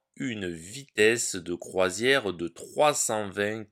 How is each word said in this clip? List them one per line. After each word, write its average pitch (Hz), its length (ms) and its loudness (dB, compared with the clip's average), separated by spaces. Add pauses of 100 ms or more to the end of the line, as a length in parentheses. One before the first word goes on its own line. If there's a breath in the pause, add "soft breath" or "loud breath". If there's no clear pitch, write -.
(160)
une 110 340 -4
vitesse 110 840 2
de 87 200 -4
croisière 95 800 0
de 85 140 -4
trois - 460 0
cent 107 360 -2
vingt 104 420 -2